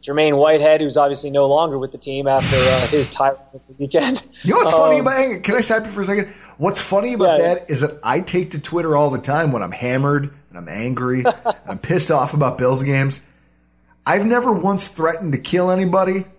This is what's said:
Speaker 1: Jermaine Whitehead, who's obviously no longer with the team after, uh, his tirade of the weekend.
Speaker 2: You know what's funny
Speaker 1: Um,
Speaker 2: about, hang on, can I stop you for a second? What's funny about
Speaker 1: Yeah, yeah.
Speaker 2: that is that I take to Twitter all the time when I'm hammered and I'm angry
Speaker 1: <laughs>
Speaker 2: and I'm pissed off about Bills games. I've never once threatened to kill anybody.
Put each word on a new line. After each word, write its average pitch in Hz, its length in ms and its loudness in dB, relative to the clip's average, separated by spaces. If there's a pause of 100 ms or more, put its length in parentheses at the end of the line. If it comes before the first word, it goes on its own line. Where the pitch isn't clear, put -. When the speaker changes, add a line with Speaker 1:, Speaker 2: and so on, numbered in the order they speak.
Speaker 1:
Jermaine 147 360 2
Whitehead, 156 420 6
who's 147 160 0
obviously 143 340 0
no 139 180 4
longer 147 300 2
with 131 140 -8
the 139 60 -16
team 139 300 -6
after, 131 280 2
uh, 127 300 4
his 147 240 0
tirade 135 260 0 (160)
of 135 160 -20
the 135 80 -20
weekend. 147 480 -2 (200)
Speaker 2:
You 185 80 2
know 381 80 4
what's - 120 4
funny - 240 4
Speaker 1:
Um, - 60 2
Speaker 2:
about, 262 140 0
hang 262 180 0
on, 180 80 -12
can 208 140 -2
I 247 40 2
stop 220 240 2
you 214 60 -12
for 202 100 -8
a 196 60 -2
second? 196 220 -2 (300)
What's 190 220 -2
funny 208 340 -2
about 185 240 4
Speaker 1:
Yeah, 170 100 4
yeah. 180 60 2
Speaker 2:
that 175 160 -10
is 135 100 -2
that - 240 -4
I 131 160 0
take 185 320 -4
to 147 100 -8
Twitter 165 340 -2
all 147 140 2
the 131 80 -4
time 147 340 -2
when 113 100 -2
I'm 90 100 -8
hammered 139 600 -2 (160)
and 87 80 -20
I'm 87 120 -16
angry 123 560 -4
Speaker 1:
<laughs> - 200 -2
Speaker 2:
and - 100 -2 (120)
I'm - 120 -12
pissed - 320 0
off 143 220 0
about 143 240 0
Bills 127 280 0
games. 135 420 -2 (800)
I've 190 180 0
never 240 280 2
once 190 360 0
threatened 165 440 -2
to 139 60 -2
kill 180 320 0
anybody. 185 540 0 (140)